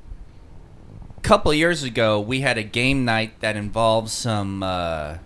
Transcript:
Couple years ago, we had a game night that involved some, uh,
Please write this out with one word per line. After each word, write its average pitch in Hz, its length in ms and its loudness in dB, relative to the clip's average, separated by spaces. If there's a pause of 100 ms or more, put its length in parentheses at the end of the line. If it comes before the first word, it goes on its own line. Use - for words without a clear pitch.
(1200)
Couple 123 320 4
years 156 300 2
ago, 113 360 2
we 120 220 0
had 123 160 2
a 107 60 -2
game 127 400 2
night 110 380 0
that 110 160 0
involved 110 520 2
some, 98 540 -2
uh, 82 640 -4